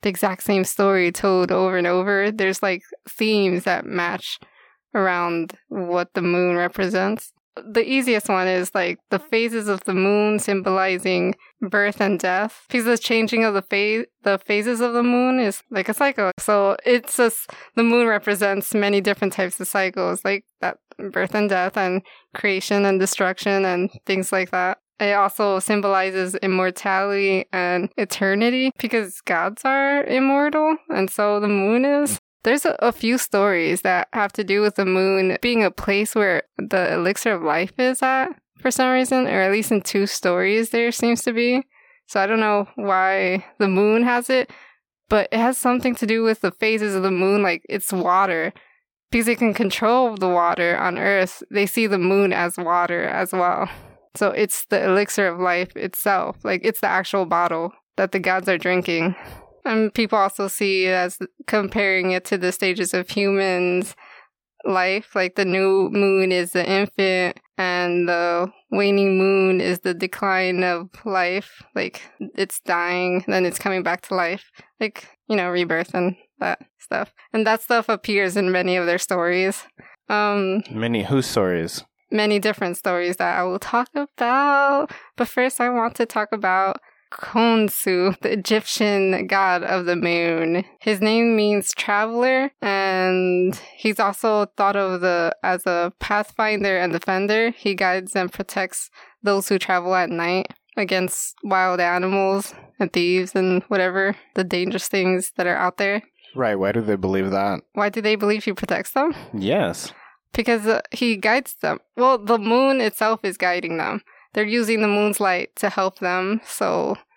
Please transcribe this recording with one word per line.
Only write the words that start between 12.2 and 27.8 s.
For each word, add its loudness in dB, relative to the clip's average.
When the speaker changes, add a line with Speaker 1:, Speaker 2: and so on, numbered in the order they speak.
Speaker 1:
Because -2
the 2
changing 0
of 2
the 0
phase, -2
the 2
phases -2
of 0
the 2
moon 4
is 0
like -4
a 0
cycle. 2
So 2
it's 2
just, 0
the 2
moon 4
represents 0
many 2
different 0
types -4
of -8
cycles, -2
like -2
that -4
birth -4
and 2
death 0
and 0
creation 0
and 2
destruction 0
and 0
things -2
like -2
that. 0
It 2
also 2
symbolizes 0
immortality 0
and -2